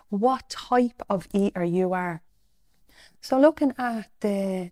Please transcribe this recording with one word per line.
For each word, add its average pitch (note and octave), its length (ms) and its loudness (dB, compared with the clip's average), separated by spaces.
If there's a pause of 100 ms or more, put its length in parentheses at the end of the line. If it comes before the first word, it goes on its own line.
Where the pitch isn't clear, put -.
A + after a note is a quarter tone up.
what A#3 400 0
type - 600 0
of F#3+ 240 -4
eater G3 300 0
you F3+ 300 0
are. F3+ 280 -4 (1000)
So C4 180 0
looking D4 380 4
at A#3 320 -6 (120)
the, F#3+ 500 -4